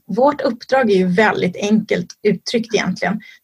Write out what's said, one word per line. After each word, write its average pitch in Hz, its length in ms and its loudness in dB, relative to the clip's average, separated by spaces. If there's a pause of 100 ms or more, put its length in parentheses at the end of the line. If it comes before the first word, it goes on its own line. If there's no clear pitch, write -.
(160)
Vårt 285 260 2
uppdrag 254 500 0
är 202 40 4
ju 185 120 2
väldigt 185 480 0
enkelt 208 520 -2 (160)
uttryckt 220 520 -2
egentligen. 180 460 -4 (220)